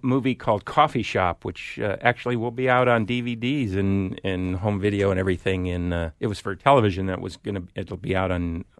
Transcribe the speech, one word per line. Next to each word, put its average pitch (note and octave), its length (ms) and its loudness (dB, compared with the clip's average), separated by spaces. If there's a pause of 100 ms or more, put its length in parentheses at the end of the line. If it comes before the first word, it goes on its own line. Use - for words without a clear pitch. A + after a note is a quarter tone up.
movie B2+ 320 0
called G#2+ 300 0
Coffee D3 400 2
Shop, F#2 400 0
which, - 340 -10
uh, G#2 220 -2
actually B2 340 2
will A#2 160 -2
be B2+ 180 -2
out B2+ 200 4
on A#2 160 4
D B2 160 -2
V A#2+ 160 -4
Ds A#2+ 400 -2
and, G2 480 0
and F#2 320 -2
home G2+ 240 0
video G2 320 2
and F#2 80 0
everything. F#2 480 0
And, F2 260 -2
uh, E2+ 240 -2
it A2+ 80 -4
was G2+ 140 -4
for G2 160 -6
television. G#2 500 4
That F#2 140 -4
was F#2 160 -8
gonna, G2+ 260 -6 (140)
it'll F2+ 220 -8
be F#2+ 180 -2
out F#2 160 2
on F2 320 -2 (160)